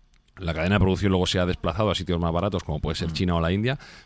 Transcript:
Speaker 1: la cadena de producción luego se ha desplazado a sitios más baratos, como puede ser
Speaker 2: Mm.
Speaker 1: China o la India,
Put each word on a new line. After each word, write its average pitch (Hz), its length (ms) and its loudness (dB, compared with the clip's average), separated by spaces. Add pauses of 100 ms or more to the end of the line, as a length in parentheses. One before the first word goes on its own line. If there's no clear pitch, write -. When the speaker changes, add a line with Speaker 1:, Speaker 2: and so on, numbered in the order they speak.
(380)
Speaker 1:
la 82 160 -4
cadena 85 220 2
de 101 40 6
producción 95 320 4
luego 90 160 2
se - 120 0
ha 90 60 2
desplazado 90 460 0
a 85 40 0
sitios 87 220 -2
más 85 140 0
baratos, 95 320 -2
como 76 160 -4
puede 76 160 -2
ser 85 140 -4
Speaker 2:
Mm. 80 40 -6
Speaker 1:
China 90 220 0
o 82 60 2
la 82 100 2
India, 113 260 -2 (280)